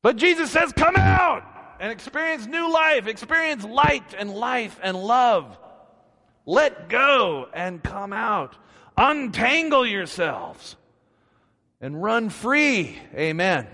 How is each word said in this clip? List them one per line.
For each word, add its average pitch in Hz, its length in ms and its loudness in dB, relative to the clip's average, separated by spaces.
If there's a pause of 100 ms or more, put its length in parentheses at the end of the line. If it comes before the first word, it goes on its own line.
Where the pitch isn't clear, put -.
But 233 140 2
Jesus 320 340 2
says, 320 220 0
"Come 349 240 2
out 370 480 4 (360)
and 202 120 -6
experience 285 540 -4
new 330 260 -2
life, 311 340 2
experience 277 580 -2
light 262 520 0
and 202 160 -8
life 233 500 -4
and 185 140 -4
love." 202 640 2 (880)
Let 170 440 0
go 220 680 2
and 175 280 -8
come 202 300 -10
out. 208 440 -4 (400)
Untangle 269 880 2
yourselves 165 920 -6 (1040)
and 143 180 -10
run 220 300 -2
free. 247 680 0 (160)
Amen. 160 600 0